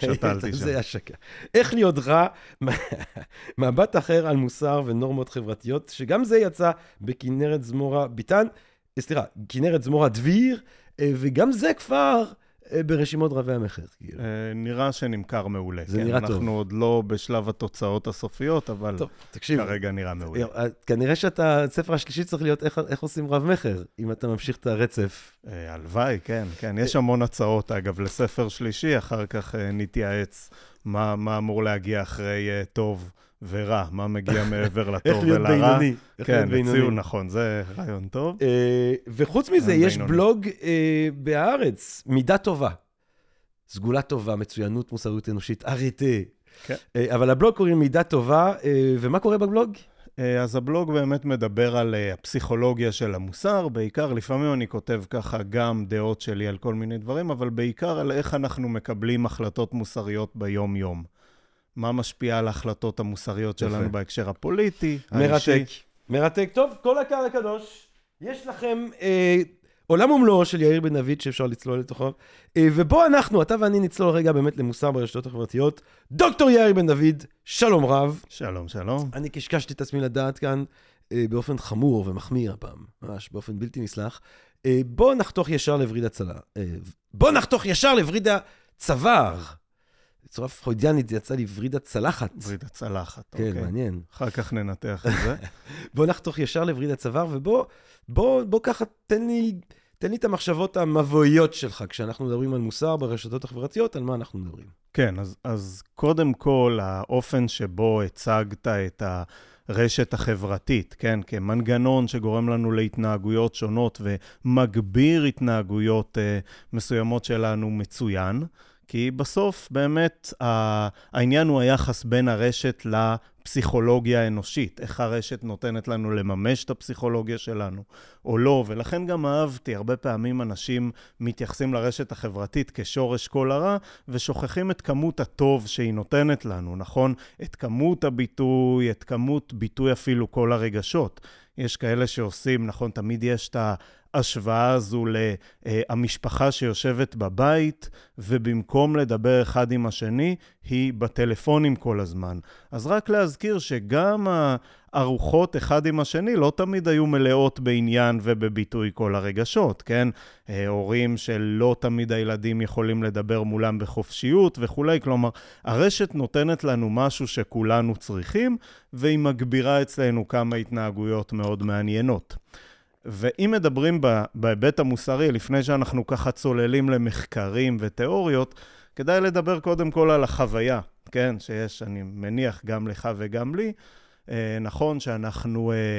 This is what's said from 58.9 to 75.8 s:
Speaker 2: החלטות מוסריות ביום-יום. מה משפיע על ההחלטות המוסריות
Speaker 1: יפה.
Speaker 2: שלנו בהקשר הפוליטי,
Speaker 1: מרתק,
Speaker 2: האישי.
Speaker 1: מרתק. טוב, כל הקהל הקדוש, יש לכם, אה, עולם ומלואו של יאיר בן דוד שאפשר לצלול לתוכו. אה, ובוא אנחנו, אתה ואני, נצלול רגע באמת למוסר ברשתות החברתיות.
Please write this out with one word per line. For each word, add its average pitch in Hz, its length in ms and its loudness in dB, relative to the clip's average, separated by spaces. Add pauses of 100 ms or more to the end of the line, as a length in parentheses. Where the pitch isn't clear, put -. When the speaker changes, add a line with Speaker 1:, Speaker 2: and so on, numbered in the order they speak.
Speaker 2:
החלטות 110 480 -4
מוסריות 107 640 -6
ביום-יום. 101 640 -2 (720)
מה 117 160 -2
משפיע 120 460 -4
על 113 80 0
ההחלטות 110 540 -6
המוסריות 104 600 -6
Speaker 1:
יפה. 110 80 -2
Speaker 2:
שלנו 107 220 -2
בהקשר 101 380 -6
הפוליטי, 160 680 -2 (140)
Speaker 1:
מרתק, 143 360 4
Speaker 2:
האישי. 139 340 2 (260)
Speaker 1:
מרתק. 160 460 0
טוב, 269 160 4 (120)
כל 262 160 2
הקהל 269 280 0
הקדוש, 214 640 -6 (320)
יש 254 260 -12
לכם, 233 400 -4 (140)
אה, 185 360 4 (500)
עולם 190 240 6
ומלואו 214 340 8
של 165 180 0
יאיר 156 180 6
בן 156 140 0
דוד 139 260 0
שאפשר 131 260 -2
לצלול 123 340 -4
לתוכו. 131 320 -4 (440)
אה, 160 180 8
ובוא 175 320 6
אנחנו, 247 360 6
אתה 226 180 0
ואני, 202 200 4
נצלול 180 360 2
רגע 160 160 4
באמת 143 240 2
למוסר 131 340 -2
ברשתות 127 360 -4
החברתיות. 123 540 -2 (320)